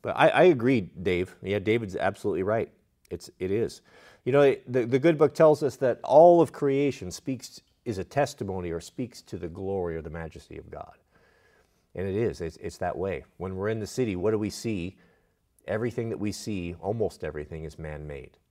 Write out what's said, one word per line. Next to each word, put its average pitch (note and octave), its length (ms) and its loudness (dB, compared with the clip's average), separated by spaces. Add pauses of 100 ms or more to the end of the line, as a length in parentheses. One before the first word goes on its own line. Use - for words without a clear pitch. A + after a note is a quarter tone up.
But A#2+ 160 -4
I, D3 120 6
I C#3 140 4
agree, C3 380 4
Dave. F2+ 600 -2
Yeah, G2+ 160 0
David's G#2+ 380 -2
absolutely F#2+ 460 -2
right. G#2 280 -2 (380)
It's, - 200 -12 (100)
it F#2 120 -4
is. G2+ 300 -4 (420)
You B2 80 -2
know, C#3+ 100 6
it, C3+ 300 4
the, B2 140 2
the B2+ 140 0
good D#3 180 4
book D3 160 4
tells D3+ 280 6
us C3+ 160 -2
that B2 260 0
all E3+ 380 10
of D3+ 100 4
creation C3+ 600 0
speaks, - 500 -10 (240)
is A2 120 -6
a F#2+ 60 -6
testimony F#2+ 680 -4
or E2+ 80 -4
speaks - 440 -12
to - 140 -12
the F2 100 -8
glory F#2 480 -4
or D#2+ 60 -6
the E2 80 -12
majesty D#2 480 -12
of D2+ 120 -16
God. - 280 -16 (1000)
And F#2+ 120 -6
it F#2+ 80 -4
is. G#2 260 -2
It's, E2 160 -8
it's - 200 -12
that F2 200 -4
way. F2 280 -6 (120)
When F#2+ 180 -8
we're G2 140 -4
in A2 100 -4
the G2+ 80 -8
city, A2+ 280 -4
what F2+ 160 0
do A2 60 0
we G#2 120 -2
see? F#2 480 -6 (680)
Everything A2+ 420 -4
that G#2+ 100 -6
we G#2 120 -2
see, F2+ 480 -8
almost G#2 440 -4
everything, D#2 420 -8
is D#2 120 -14
man-made. D2+ 600 -12 (140)